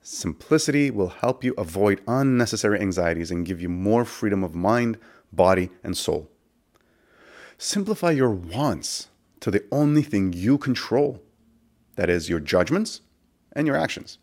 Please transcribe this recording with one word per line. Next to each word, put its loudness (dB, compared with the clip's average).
Simplicity 0
will -2
help -4
you -2
avoid 0
unnecessary 2
anxieties 0
and -2
give -6
you -6
more 2
freedom -2
of -6
mind, 0
body, 4
and -6
soul. -4
Simplify -2
your 4
wants -4
to -2
the 2
only 4
thing 0
you 2
control, -2
that 0
is, 0
your 0
judgments 0
and -2
your 0
actions. -6